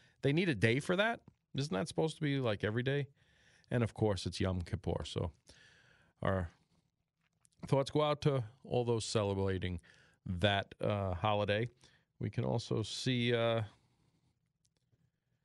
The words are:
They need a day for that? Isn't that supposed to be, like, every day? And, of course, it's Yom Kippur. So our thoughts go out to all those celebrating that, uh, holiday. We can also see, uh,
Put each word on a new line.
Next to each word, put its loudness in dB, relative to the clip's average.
They 4
need 2
a 2
day 4
for 0
that? 0
Isn't -4
that -2
supposed -2
to -10
be, 0
like, 0
every 0
day? -2
And, 2
of 0
course, 0
it's -6
Yom 0
Kippur. -4
So -4
our 0
thoughts 2
go 2
out 0
to 2
all 0
those 0
celebrating 0
that, 0
uh, 0
holiday. 2
We -4
can -4
also -2
see, -2
uh, 2